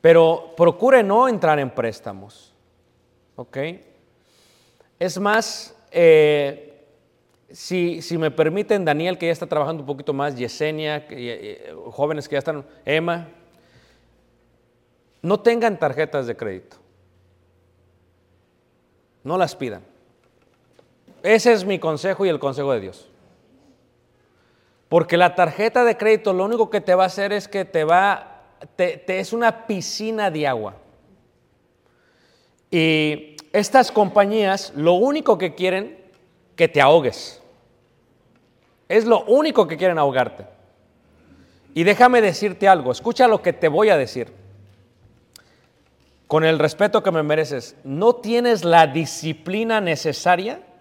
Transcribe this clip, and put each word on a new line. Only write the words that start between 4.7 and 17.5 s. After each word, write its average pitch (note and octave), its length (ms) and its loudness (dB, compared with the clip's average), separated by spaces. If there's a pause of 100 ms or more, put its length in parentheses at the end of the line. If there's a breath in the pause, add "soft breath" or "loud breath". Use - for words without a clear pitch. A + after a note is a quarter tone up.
Es F3 220 -4
más, G#3+ 560 -4 (160)
eh, D3+ 920 2 (680)
si, F3 500 -6
si E3 160 -6
me D#3 140 -2
permiten, F#3+ 520 -2
Daniel, D#3+ 320 -2
que F3 100 -6
ya E3 60 0
está D#3+ 140 -6
trabajando D3+ 380 -4
un - 20 -14
poquito C#3+ 260 -8
más, C#3+ 220 -4
Yesenia, D3+ 720 -6
que, - 80 -18 (540)
eh, D#2+ 60 -20 (180)
jóvenes D3 360 -6
que - 40 -8
ya C#3 80 -2
están, D3 260 -8 (180 soft breath)
Emma, E3+ 440 -4 (1900 soft breath)
no F#3+ 160 -2
tengan A#3 400 0
tarjetas D3 480 -4
de A#2 100 -8
crédito. F#2+ 420 -12 (2500)